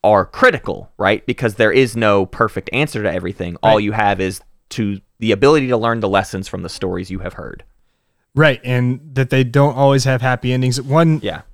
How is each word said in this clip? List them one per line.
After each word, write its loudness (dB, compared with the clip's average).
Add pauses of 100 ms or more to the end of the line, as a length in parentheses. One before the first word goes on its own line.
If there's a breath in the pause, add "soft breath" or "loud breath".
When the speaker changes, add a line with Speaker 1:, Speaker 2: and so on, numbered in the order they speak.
Speaker 1:
are 4
critical, -2
right? 0
Because -4
there 4
is 4
no 2
perfect -4
answer -4
to 0
everything. -8
All 4
Speaker 2:
Right. 0
Speaker 1:
you -2
have 0
is -4 (300)
to -4 (180)
the 0
ability 4
to 2
learn 0
the -2
lessons -2
from -10
the -10
stories -8
you -8
have -10
heard. -16 (720)
Speaker 2:
Right, 4
and 0 (140)
that 0
they 2
don't 2
always 2
have 0
happy -2
endings. 0
One, 2
Speaker 1:
Yeah. -6 (120)